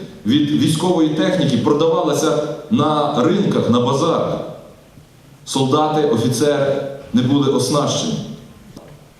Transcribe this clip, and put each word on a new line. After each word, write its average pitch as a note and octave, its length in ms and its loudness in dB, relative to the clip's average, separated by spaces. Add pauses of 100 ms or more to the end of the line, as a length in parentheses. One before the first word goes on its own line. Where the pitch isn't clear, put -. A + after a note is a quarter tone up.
(260)
від D3 260 2
військової D#3+ 580 2
техніки D3+ 480 0
продавалася D3+ 840 0 (280)
на D3 520 0
ринках, - 460 0
на A#2+ 100 2
базарах. B2+ 600 0 (1080)
Солдати, D3+ 600 0
офіцери C#3 760 0 (300)
не B2 80 4
були C#3 300 2
оснащені. B2 600 -2 (1080)